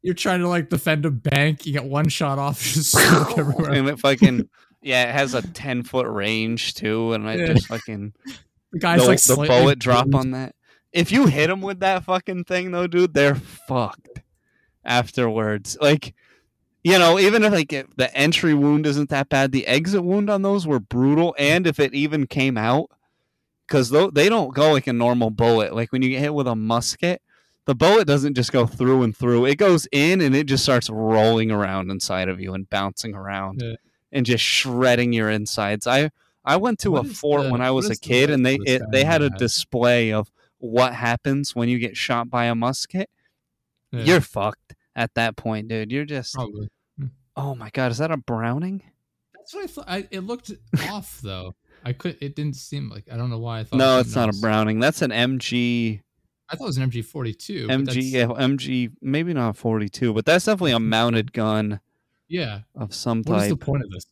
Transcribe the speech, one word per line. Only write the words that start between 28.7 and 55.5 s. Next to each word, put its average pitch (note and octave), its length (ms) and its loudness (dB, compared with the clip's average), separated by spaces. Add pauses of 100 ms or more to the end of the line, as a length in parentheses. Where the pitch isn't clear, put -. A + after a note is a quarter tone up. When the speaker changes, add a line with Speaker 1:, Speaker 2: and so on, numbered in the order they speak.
Speaker 2:
and A2 120 0
through. A#2+ 300 2
It C#3+ 120 2
goes F3+ 340 4
in D#3+ 300 2
and C3+ 140 2
it D3 120 0
just C3 160 0
starts B2 260 2
rolling A2 640 2
around F#2+ 400 -2
inside F#2 360 -4
of F#2 140 -6
you F#2+ 140 -8
and F#2+ 140 -10
bouncing G2 440 -6
around G2 500 -10
Speaker 1:
Yeah. A2+ 120 -8 (360)
Speaker 2:
and C3+ 140 -2
just A#2 180 0
shredding B2 680 0
your A2 160 0
insides. G#2+ 560 -4
I, C3+ 240 0 (340)
I C#3+ 140 2
went G#3+ 220 -2
to G3 120 -2
Speaker 1:
What C#3 140 0
Speaker 2:
a C#4 40 -12
Speaker 1:
is G#3 100 -14
Speaker 2:
fort C#3+ 240 2
Speaker 1:
the, C3+ 80 0
Speaker 2:
when A#2+ 100 0
I B2+ 80 0
Speaker 1:
what C3 80 2
Speaker 2:
was A2 120 0
a - 20 -2
Speaker 1:
is G#2+ 80 -6
the - 80 -18
Speaker 2:
kid, C3 220 4
Speaker 1:
weight D3+ 40 2
Speaker 2:
and C3 120 2
they, C3 100 2
Speaker 1:
of G2+ 100 -6
this C3 100 2
Speaker 2:
it, B2+ 60 -2
Speaker 1:
guy A2 100 -8
Speaker 2:
they C3 140 4
had D#3+ 160 2
a D3 40 2
Speaker 1:
in C#3 80 0
that? F#2+ 60 -12
Speaker 2:
display A#2+ 720 0
of G#2+ 200 -2 (260)
what A#2+ 380 0
happens C3+ 600 -2
when A#2+ 140 0
you B2 80 0
get A2+ 180 -6
shot A#2 360 -4
by A#2+ 140 0
a A#2 100 0
musket. C3+ 540 -4 (840)
Speaker 1:
Yeah. A#2 140 -6
Speaker 2:
You're E3+ 160 4
fucked - 520 -8 (220)
at A#2 180 -4
that A#2 220 -2
point, A2 320 -6
dude. A2 240 -6
You're C#3+ 140 -4
just C#3+ 280 -10
Speaker 1:
Probably. G#2+ 340 -10 (300)
Hmm. C#3+ 80 -10 (300)
Speaker 2:
Oh C#3 200 -6
my A2 140 -16
God, B2+ 220 -2
is A#2 80 -6
that D#3+ 120 -4
a D#3 60 -4
Browning? B2+ 640 -6 (540)
Speaker 1:
That's - 180 -20
what G4 100 -12
I F4+ 40 -10
thought. - 200 -16
I, G3 220 -10
it F#3+ 120 -12
looked A3+ 300 -12 (200)
Speaker 2:
<laughs> - 180 -2
Speaker 1:
off G3+ 320 -12
though. F#2 340 -12 (300)
I B2 80 -6
could, - 280 -8
it C#3+ 140 -10
didn't D3 200 -6
seem C3+ 340 -12
like, G#2 220 -16
I A#2 60 -10
don't B2 120 -4
know A2+ 100 -6
why A2+ 200 -8
I A2 60 -8
thought B2+ 120 -4
Speaker 2:
No, C3 200 4
Speaker 1:
it B2+ 40 4
Speaker 2:
it's A#2 140 -2
not A#2+ 100 2
a - 20 2
Speaker 1:
was G2+ 140 -2
Speaker 2:
Browning. A2 380 0
That's D3 240 0
an B2 80 -4
M B2 260 -2
G. A#2+ 640 -2 (460)